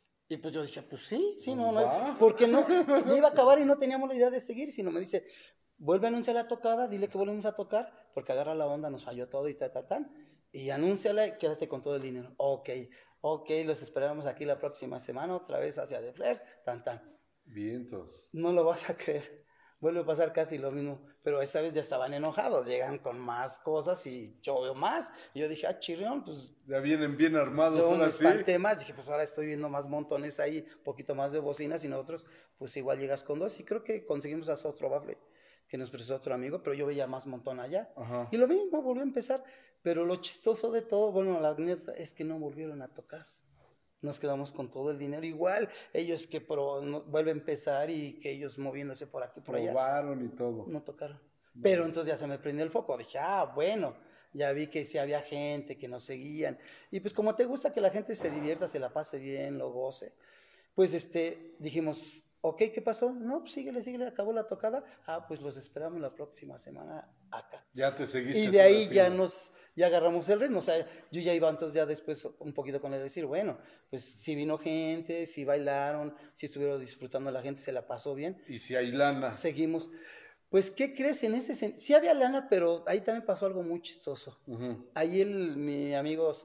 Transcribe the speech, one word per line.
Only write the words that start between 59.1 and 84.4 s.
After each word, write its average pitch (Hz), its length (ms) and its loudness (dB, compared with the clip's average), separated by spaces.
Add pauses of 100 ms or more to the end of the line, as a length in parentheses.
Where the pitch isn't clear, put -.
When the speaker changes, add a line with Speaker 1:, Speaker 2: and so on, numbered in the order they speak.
Speaker 1:
bien, 139 380 -6
lo 131 140 -4
goce. 131 420 -8 (640)
Pues, 185 180 6
este, 165 680 -4
dijimos, 151 640 -4 (200)
"Ok, 160 200 0 (120)
¿qué - 80 -4
pasó?". 233 300 0
"No, 247 280 -4
pues 330 120 -12
síguele, 254 300 -6
síguele, 247 240 -6
acabó 226 280 -2
la 220 120 -2
tocada". 220 380 -4 (220)
"Ah, 165 200 -6
pues 147 140 -8
los 139 160 -10
esperamos 160 440 -10
la 135 140 -6
próxima 143 440 -16
semana 147 500 -14 (220)
acá". - 420 -14
Speaker 2:
Ya 135 220 0
te 139 120 -4
seguiste 131 360 0
Speaker 1:
Y 214 40 4
Speaker 2:
tú 190 60 4
Speaker 1:
de 196 80 12
ahí 202 260 12
Speaker 2:
así. 175 80 -2
Speaker 1:
ya 185 160 8
nos, 185 420 -2 (240)
ya 175 100 6
agarramos 170 420 4
el 208 120 6
ritmo. 254 180 2
O 160 40 0
sea, 165 240 2 (240)
yo 165 100 -4
ya 175 140 2
iba 160 140 4
entonces 151 260 -2
ya 156 120 4
después 151 420 -6 (120)
un 143 120 -10
poquito 139 280 -4
con 139 140 -4
el 135 80 -4
decir, 143 240 -6
"Bueno, 165 320 -2 (320)
pues 127 140 -8
sí - 300 -8
vino 151 240 0
gente, 165 680 -2
sí 151 180 -10
bailaron, 143 680 0 (220)
sí 151 100 -8
estuvieron 143 340 -2
disfrutando 131 500 -8
la 127 120 -4
gente, 139 200 -8
se - 100 -6
la 123 140 -4
pasó 135 280 -6
bien". 160 340 -8
Speaker 2:
Y 123 100 -10
si 127 160 -8
hay 123 160 0
lana. 135 420 2
Speaker 1:
Seguimos. 160 560 -2 (600)
Pues, 190 200 4
¿qué 269 240 -2
crees? 269 300 0
En 220 100 2
ese 254 200 -2
sen-, - 260 -4
sí - 140 6
había 330 200 8
lana, 269 340 2
pero 170 380 4
ahí 185 140 2
también 226 260 -2
pasó 196 200 2
algo 185 180 -2
muy 170 180 -4
chistoso. - 640 -12